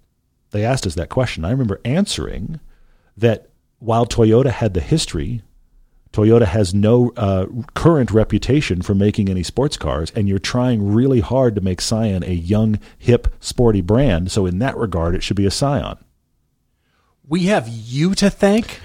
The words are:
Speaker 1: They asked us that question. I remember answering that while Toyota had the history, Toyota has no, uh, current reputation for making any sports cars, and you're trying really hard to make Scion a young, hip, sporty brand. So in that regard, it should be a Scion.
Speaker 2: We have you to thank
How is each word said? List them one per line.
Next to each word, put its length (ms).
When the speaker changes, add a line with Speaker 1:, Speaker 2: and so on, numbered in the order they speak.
Speaker 1:
They 120
asked 220
us 80
that 160
question. 360
I 40
remember 340
answering 760
that 300
while 220
Toyota 440
had 240
the 80
history, 600
Toyota 320
has 280
no, 440
uh, 300
current 380
reputation 680
for 140
making 340
any 140
sports 340
cars, 380
and 140
you're 100
trying 540
really 280
hard 340
to 60
make 200
Scion 420
a 100
young, 460
hip, 300
sporty 420
brand. 500
So 140
in 140
that 180
regard, 380
it 80
should 140
be 80
a 60
Scion. 460
Speaker 2:
We 180
have 220
you 480
to 140
thank 540